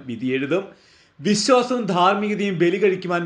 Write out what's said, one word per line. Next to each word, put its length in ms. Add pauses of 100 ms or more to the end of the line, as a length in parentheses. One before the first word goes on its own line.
വിധിയെഴുതും. 600 (540)
വിശ്വാസവും 640
ധാർമ്മികതയും 720
ബലി 220
കഴിക്കുവാൻ 460